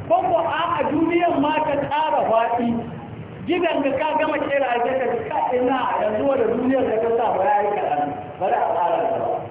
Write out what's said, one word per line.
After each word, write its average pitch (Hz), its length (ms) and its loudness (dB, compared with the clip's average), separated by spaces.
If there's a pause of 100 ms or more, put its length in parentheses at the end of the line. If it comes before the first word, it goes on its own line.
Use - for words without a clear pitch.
Ko 330 120 2
ko 359 220 2
a, 320 240 0 (120)
a 294 100 -2
duniyan 330 540 2
ma 294 180 2
ta 302 220 0
ƙara 294 460 0
faɗi, 233 460 0 (720)
gidan 320 420 0
da 269 80 0
ka 302 160 -2 (100)
gama 302 220 0
kera 277 260 0
a 240 140 0
ka 247 100 0
ji, 254 340 -2
"Ka - 140 -4 (120)
ina 254 280 0 (200)
yanzu 214 280 0
wa 269 100 2
da 233 80 2
duniyar 254 380 2
da 214 160 0
ta 226 120 0
sa 233 200 2
ba 185 140 0
ya 208 180 4
yi 208 80 0
kaɗan, 180 400 0 (260)
bari 196 180 0
a - 140 2
ƙara - 320 2
gaba." - 360 0 (160)